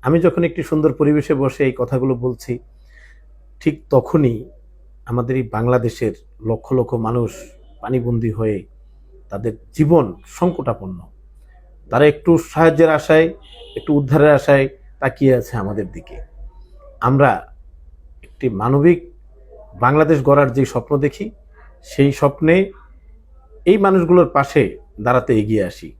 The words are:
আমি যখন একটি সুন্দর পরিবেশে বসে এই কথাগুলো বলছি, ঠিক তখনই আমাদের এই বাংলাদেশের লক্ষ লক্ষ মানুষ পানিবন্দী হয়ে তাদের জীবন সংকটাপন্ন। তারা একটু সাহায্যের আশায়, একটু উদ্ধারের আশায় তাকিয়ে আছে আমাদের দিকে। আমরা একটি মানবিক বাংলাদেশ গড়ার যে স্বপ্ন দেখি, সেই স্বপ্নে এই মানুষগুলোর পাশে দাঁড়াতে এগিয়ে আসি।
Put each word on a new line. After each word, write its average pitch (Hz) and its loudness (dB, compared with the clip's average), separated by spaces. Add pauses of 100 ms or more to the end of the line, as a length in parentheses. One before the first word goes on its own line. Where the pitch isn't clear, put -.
আমি 156 0
যখন 170 0
একটি 165 -4
সুন্দর 156 0
পরিবেশে 147 0
বসে 135 -4
এই 127 -2
কথাগুলো 127 -2
বলছি, 123 -8 (1080)
ঠিক 151 -2 (140)
তখনই 131 0 (720)
আমাদের 120 -4
এই 123 -4 (100)
বাংলাদেশের 117 -2 (360)
লক্ষ 113 -6
লক্ষ 123 -2 (160)
মানুষ 117 -2 (500)
পানিবন্দী 117 -4
হয়ে 110 -4 (760)
তাদের 107 -8 (200)
জীবন 156 2 (320)
সংকটাপন্ন। 123 -6 (920)
তারা 123 2
একটু - -2 (200)
সাহায্যের 160 4
আশায়, 156 2 (480)
একটু - -6
উদ্ধারের 147 4
আশায় 139 2 (340)
তাকিয়ে 135 2
আছে - -12 (100)
আমাদের 101 -8
দিকে। - -20 (880)
আমরা 135 2 (920)
একটি - -8 (140)
মানবিক 143 2 (840)
বাংলাদেশ 151 4 (100)
গড়ার 139 4
যে 135 0 (100)
স্বপ্ন - -6 (140)
দেখি, 147 -6 (600)
সেই 143 2
স্বপ্নে 156 2 (1120)
এই 196 4
মানুষগুলোর 180 4
পাশে 139 0 (420)
দাঁড়াতে 123 0 (100)
এগিয়ে 107 -2
আসি। 85 -20 (100)